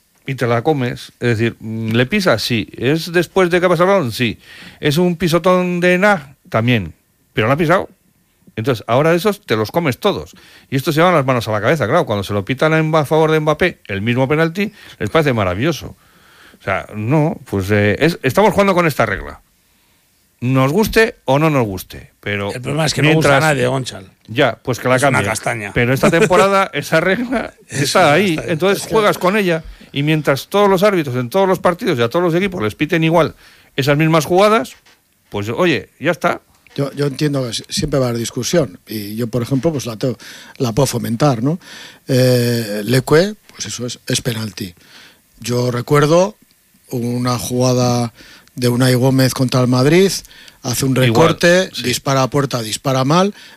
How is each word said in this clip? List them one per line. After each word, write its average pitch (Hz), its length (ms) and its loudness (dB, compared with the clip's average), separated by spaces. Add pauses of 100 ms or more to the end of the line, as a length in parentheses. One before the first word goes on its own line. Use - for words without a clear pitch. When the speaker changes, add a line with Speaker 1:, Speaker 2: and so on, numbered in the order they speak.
(280)
Speaker 1:
y 135 80 -6
te 123 120 -4
la 117 140 0
comes. 131 580 -4
Es 120 180 0
decir, 117 240 0
¿le 113 440 -2
pisas? 175 380 0
Sí. 113 340 -4
¿Es 160 340 -2
después 180 380 0
de 175 100 2
que 180 60 2
ha 180 40 2
pasado 175 220 2
el 196 60 4
balón? 127 140 -2
Sí. 107 280 -4 (400)
¿Es 147 180 -2
un 180 180 2
pisotón 180 640 0
de 180 180 2
na? 190 380 0 (140)
También. 113 440 0 (400)
Pero 110 140 0
lo 135 60 2
ha 147 40 2
pisado. 175 320 0 (680)
Entonces, 113 300 -2
ahora 151 260 2
esos 196 280 -2
te - 160 -4
los - 140 -2
comes 165 280 -2
todos. 127 340 -4 (380)
Y 135 60 -2
estos 139 180 -2
se 156 60 2
llevan 180 120 4
las 139 120 2
manos 127 220 0
a 110 40 -4
la 107 100 -2
cabeza, 135 260 0
claro. 147 180 0
Cuando 104 180 -2
se 101 100 -8
lo 101 120 -2
pitan 156 280 0
a 160 80 2
Mba-, 156 200 2
a 135 40 -4
favor 156 260 2
de 156 80 2
Mbappé, 156 480 -2
el 98 140 -6
mismo 120 260 0
penalti, 165 440 -2 (260)
les - 120 -4
parece 147 240 2
maravilloso. 110 600 -2 (640)
O - 40 -20
sea, 95 320 -4
no, 147 420 0 (120)
pues, 98 220 -2
eh, 104 280 2
es, 165 240 0
estamos 190 300 2
jugando 196 200 2
con 170 140 2
esta 131 180 0
regla. 76 360 -8 (1000)
Nos 131 300 2
guste 220 440 2 (100)
o 135 140 2
no 160 100 2
nos 135 160 2
guste, 92 540 -10
pero 101 340 -6
Speaker 2:
El 127 80 -10
problema 147 240 -2
es - 80 -2
que 131 80 -2
no 156 120 4
gusta 156 160 2
a - 100 4
Speaker 1:
mientras - 20 2 (140)
Speaker 2:
nadie, 123 120 0
Gonchal. 117 440 -6 (160)
Speaker 1:
Ya, 120 340 0
pues - 180 -4
que - 100 -6
la 127 80 4
Speaker 2:
Es 120 60 0
una 139 80 4
Speaker 1:
cambie. 127 180 0
Speaker 2:
castaña. 110 440 -6
Speaker 1:
Pero 123 200 0
esta 175 180 2
temporada 190 600 2
Speaker 2:
<laughs> - 20 -12
Speaker 1:
esa 147 260 -2
regla 220 540 -2 (140)
Speaker 2:
Es 135 140 -6
Speaker 1:
está 143 200 0
Speaker 2:
una 147 120 4
Speaker 1:
ahí. 180 220 2
Speaker 2:
castaña. 147 180 -4
Speaker 1:
Entonces 180 300 0
Speaker 2:
Es - 40 -12
que - 60 -4
Speaker 1:
juegas 208 240 2
con 190 200 0
ella 175 260 0 (280)
y 143 120 -4
mientras 151 440 0
todos 202 220 2
los 190 140 4
árbitros 170 320 0
en 123 140 -4
todos 190 180 2
los 185 120 0
partidos 175 400 0
y - 20 0
a 117 80 2
todos 175 140 0
los 165 120 0
equipos 180 260 -2
les 107 140 -2
piten 160 280 0
igual 160 300 2 (420)
esas 143 220 0
mismas 160 280 2
jugadas, 208 500 2 (540)
pues 104 200 -6
oye, 143 400 -2 (100)
ya 160 120 -2
está. 165 300 -4 (340)
Speaker 3:
Yo, 139 160 -4
yo 143 160 -4
entiendo 139 400 -2
que 110 60 -8
si-, - 160 -10
siempre 147 300 -4
va 127 80 2
a - 20 -2
haber 117 100 -4
discusión 117 580 -2 (100)
y 107 280 -10
yo, 117 120 -4
por 120 140 -4
ejemplo, 135 300 0
pues 139 140 -6
la 113 100 -8
tengo, 123 220 -4 (400)
la 120 160 -2
puedo 139 120 2
fomentar, 117 560 -2
¿no? 151 160 -2 (520)
Eh, 120 720 2
Leque, 151 520 2 (160)
pues - 160 -14
eso 123 200 -10
es, - 180 -12
es 131 160 -4
penalti. 110 540 -8 (640)
Yo 123 320 -2
recuerdo 147 640 2 (540)
una 123 500 -2
jugada 123 760 0 (420)
de 123 140 0
Unai 127 240 4
Gómez 131 400 2
contra 131 260 0
el 123 80 2
Madrid, 151 420 4 (540)
hace 127 220 -4
un 131 60 0
Speaker 1:
Igual, 127 160 2
Speaker 3:
recorte, 165 640 4
Speaker 1:
sí. 123 100 -10
Speaker 3:
dispara 131 400 0
a 120 60 -2
puerta, 131 320 -2
dispara 131 420 -2
mal, 180 300 2 (240)